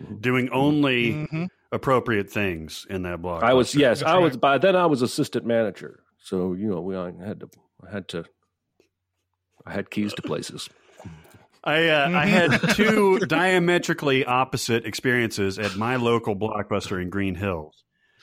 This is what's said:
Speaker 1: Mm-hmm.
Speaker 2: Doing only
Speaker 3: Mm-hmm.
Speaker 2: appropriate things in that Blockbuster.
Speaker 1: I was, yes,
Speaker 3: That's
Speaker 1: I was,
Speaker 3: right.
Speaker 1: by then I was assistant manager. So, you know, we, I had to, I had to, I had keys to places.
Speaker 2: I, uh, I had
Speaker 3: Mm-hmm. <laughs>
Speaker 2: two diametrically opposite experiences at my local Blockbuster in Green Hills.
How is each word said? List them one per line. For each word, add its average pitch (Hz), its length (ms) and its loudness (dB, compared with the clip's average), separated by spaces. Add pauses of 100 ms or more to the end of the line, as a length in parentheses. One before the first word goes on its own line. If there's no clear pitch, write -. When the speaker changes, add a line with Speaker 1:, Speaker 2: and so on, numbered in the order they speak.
Speaker 1:
Mm-hmm. 107 160 -14
Speaker 2:
Doing 127 340 0
only 131 600 2
Speaker 3:
Mm-hmm. 156 320 -6 (260)
Speaker 2:
appropriate 113 600 0
things 85 580 -6
in 95 140 -6
that 87 180 -8
Blockbuster. 87 220 -6
Speaker 1:
I 120 100 4
was, 127 220 2
yes, 127 240 4
Speaker 3:
That's 156 120 0
Speaker 1:
I 180 60 4
was, 165 160 4
Speaker 3:
right. 120 80 -12
Speaker 1:
by 139 160 4
then 185 180 4
I 180 120 4
was 139 160 2
assistant 123 420 -2
manager. 110 540 -2 (180)
So, 92 360 -4
you 101 140 -4
know, 90 140 -4
we, 95 140 -6
I 90 160 -8 (120)
had 101 180 -10
to, - 80 -16 (380)
I 87 40 -20
had 98 180 -10
to, 82 160 -8 (1400)
I 85 60 -14
had 101 180 -6
keys 104 260 -4
to - 60 -10
places. - 480 -8 (920)
Speaker 2:
I, 160 260 2
uh, 151 240 4
I 175 120 2
had 180 260 4
Speaker 3:
Mm-hmm. 190 200 2
<laughs> 208 480 4
Speaker 2:
two - 0 -
diametrically 170 1080 2
opposite 123 600 0
experiences 110 760 0
at 101 160 -4
my 117 200 -2
local 117 400 0
Blockbuster 101 680 -4
in 90 80 -6
Green 95 260 -2
Hills. 85 480 -6 (400)